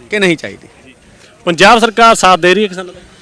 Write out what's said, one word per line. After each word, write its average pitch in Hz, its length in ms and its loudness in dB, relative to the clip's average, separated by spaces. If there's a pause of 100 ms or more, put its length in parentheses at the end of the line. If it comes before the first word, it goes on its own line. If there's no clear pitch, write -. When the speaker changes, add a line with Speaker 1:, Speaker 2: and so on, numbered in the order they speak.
(100)
Speaker 1:
ਕਿ 214 80 -6
ਨਹੀਂ 180 180 -2
ਚਾਹੀਦੀ। 104 580 -20 (500)
Speaker 2:
ਪੰਜਾਬ 185 340 2
ਸਰਕਾਰ 226 360 2
ਸਾਥ 180 260 0
ਦੇ 180 140 2
ਰਹੀ 208 80 -2
ਹੈ 208 60 -4
ਕਿਸਾਨਾਂ 180 260 -14
ਦਾ? 180 60 -20 (220)